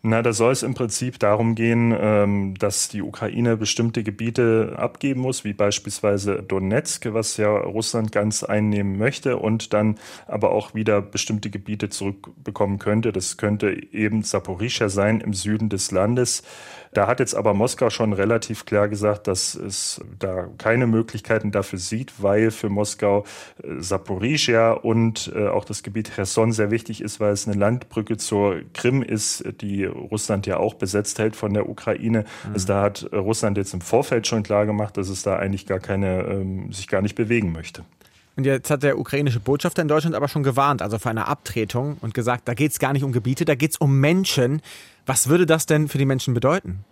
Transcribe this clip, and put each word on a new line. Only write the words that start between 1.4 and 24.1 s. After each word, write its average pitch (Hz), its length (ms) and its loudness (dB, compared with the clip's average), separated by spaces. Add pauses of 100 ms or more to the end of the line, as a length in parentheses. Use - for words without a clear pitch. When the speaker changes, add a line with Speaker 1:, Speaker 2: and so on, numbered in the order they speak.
Speaker 1:
gehen, 117 420 4
ähm, 101 640 2
dass - 300 -2
die 104 140 -6
Ukraine 113 540 0
bestimmte 113 460 -2
Gebiete 113 760 2
abgeben 135 440 -2
muss, 127 240 -4
wie 104 80 -4
beispielsweise 101 880 0
Donetsk, 98 720 -2
was 110 240 -2
ja 107 140 2
Russland 107 600 -2
ganz 107 320 0
einnehmen 104 560 0
möchte 127 380 0
und 110 360 0
dann 107 260 2 (280)
aber 107 240 0
auch - 240 -2
wieder 107 260 2
bestimmte 104 500 -4
Gebiete 101 380 -6
zurückbekommen 98 920 -4
könnte. 110 340 2
Das 92 240 -4
könnte 104 340 0 (220)
eben 107 300 0
Saporischschja 104 680 -2
sein 101 320 2
im 104 140 -4
Süden 107 340 -2
des 98 220 -2
Landes. 117 520 2 (500)
Da 101 160 2
hat 123 100 2
jetzt 127 160 0
aber 104 200 2
Moskau 110 360 2
schon 107 220 0
relativ 107 540 0
klar 104 220 2
gesagt, 104 380 0
dass - 300 -2
es - 440 -8 (160)
da 92 320 -4 (100)
keine 120 280 2
Möglichkeiten 110 640 0
dafür 98 280 -2
sieht, 110 440 -8
weil 107 300 4
für 110 160 -4
Moskau, 101 560 0 (380)
äh, 69 180 -10
Saporischschja 113 920 2